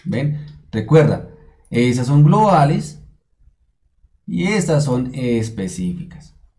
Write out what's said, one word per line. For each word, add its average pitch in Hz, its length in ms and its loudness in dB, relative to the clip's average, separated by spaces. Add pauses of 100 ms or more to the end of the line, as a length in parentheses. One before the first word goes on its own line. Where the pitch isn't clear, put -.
¿Ven? 139 320 -4 (340)
Recuerda, 110 560 2 (400)
esas 123 380 0
son 147 180 6
globales 185 800 2 (1200)
y 180 180 -4
estas 160 400 0
son 127 280 -4
específicas. 110 1200 -6 (240)